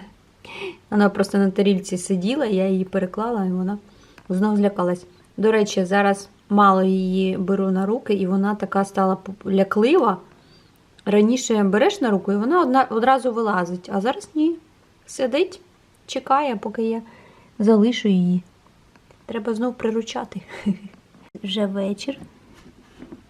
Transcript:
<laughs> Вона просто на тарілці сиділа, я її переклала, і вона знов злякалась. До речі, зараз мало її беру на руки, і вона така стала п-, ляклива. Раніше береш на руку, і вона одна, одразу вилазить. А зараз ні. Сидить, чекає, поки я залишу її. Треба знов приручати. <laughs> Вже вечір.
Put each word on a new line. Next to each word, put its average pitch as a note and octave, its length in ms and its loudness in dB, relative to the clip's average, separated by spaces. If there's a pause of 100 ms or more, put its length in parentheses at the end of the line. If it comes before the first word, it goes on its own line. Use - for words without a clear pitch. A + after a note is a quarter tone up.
(320)
<laughs> - 580 -16
Вона G#3 200 4
просто G3+ 280 -2
на G3 140 2
тарілці F#3+ 460 0
сиділа, G3+ 480 -2
я F#3+ 220 0
її F#3+ 180 0
переклала, G3 600 -4
і F#3 60 -2
вона F#3 260 -4 (520)
знов G#3 280 0
злякалась. F3+ 480 0 (320)
До G#3+ 140 2
речі, G#3 340 2
зараз G3 440 0 (200)
мало G3 340 6
її F#3+ 540 0
беру F#3+ 340 0
на F#3+ 140 0
руки, A3 280 -2
і F#3+ 140 0
вона G3 280 0
така G3 300 -2
стала F#3+ 300 0
п-, F#3+ 360 -8
ляклива. G#3 680 2 (880)
Раніше G#3+ 580 2
береш A3+ 380 2
на B3 80 0
руку, G3 220 0
і G3+ 40 0
вона C4 260 2
одна, C4 220 4
одразу B3 500 2
вилазить. F#3 600 -2
А G3 80 -2
зараз C#4+ 340 -4
ні. D#4+ 200 2 (500)
Сидить, C#4 560 -2 (440)
чекає, C4+ 500 -2
поки G#3 280 -6
я A3+ 180 -2 (580)
залишу A3 480 4
її. F3+ 360 2 (840)
Треба A3+ 280 -6
знов A#3 220 -4
приручати. A3 680 -6 (240)
<laughs> G3+ 80 2 (680)
Вже G3+ 220 -4
вечір. G3 520 -6 (1120)